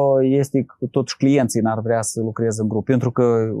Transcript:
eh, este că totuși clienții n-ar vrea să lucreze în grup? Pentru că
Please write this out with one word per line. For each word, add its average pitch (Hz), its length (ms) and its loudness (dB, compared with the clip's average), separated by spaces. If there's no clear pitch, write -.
eh, 131 160 2
este 135 260 0
că - 260 -10
totuși - 260 -4
clienții 135 440 2
n-ar 110 200 -2
vrea 113 220 -2
să - 180 -6
lucreze 110 420 -2
în 107 60 -2
grup? 104 160 -2
Pentru 127 280 0
că 117 380 2